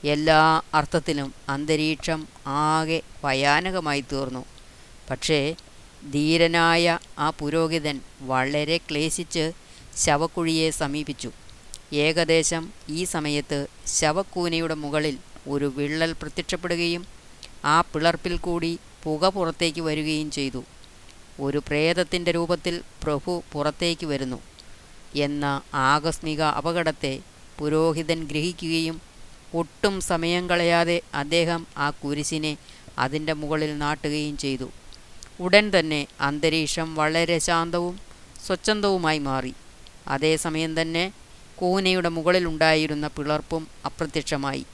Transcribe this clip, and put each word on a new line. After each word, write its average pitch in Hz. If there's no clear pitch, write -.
എല്ലാ 156
അർത്ഥത്തിലും 147
അന്തരീക്ഷം 156
ആകെ 160
ഭയാനകമായി 147
തീർന്നു. 127
പക്ഷേ 143
ധീരനായ 165
ആ 151
പുരോഹിതൻ 156
വളരെ 147
ക്ലേശിച്ച് 156
ശവക്കുഴിയെ 160
സമീപിച്ചു. 147
ഏകദേശം 160
ഈ 156
സമയത്ത് 147
ശവക്കൂനയുടെ 165
മുകളിൽ 147
ഒരു 143
വിള്ളൽ 147
പ്രത്യക്ഷപ്പെടുകയും 170
ആ 151
പിളർപ്പിൽ 165
കൂടി 170
പുക 156
പുറത്തേക്ക് 165
വരികയും 151
ചെയ്തു. 131
"ഒരു 143
പ്രേതത്തിൻ്റെ 170
രൂപത്തിൽ 170
പ്രഭു 151
പുറത്തേക്ക് 160
വരുന്നു" 135
എന്ന 143
ആകസ്മിക 151
അപകടത്തെ 160
പുരോഹിതൻ 156
ഗ്രഹിക്കുകയും 160
ഒട്ടും 196
സമയം 175
കളയാതെ 170
അദ്ദേഹം 165
ആ 143
കുരിശിനെ 147
അതിൻ്റെ 151
മുകളിൽ 151
നാട്ടുകയും 147
ചെയ്തു. 131
ഉടൻ 202
തന്നെ 156
അന്തരീക്ഷം 156
വളരെ 165
ശാന്തവും 175
സ്വച്ഛന്തവുമായി 190
മാറി. 131
അതേസമയം 160
തന്നെ 165
കൂനയുടെ 185
മുകളിലുണ്ടായിരുന്ന 160
പിളർപ്പും 151
അപ്രത്യക്ഷമായി. 139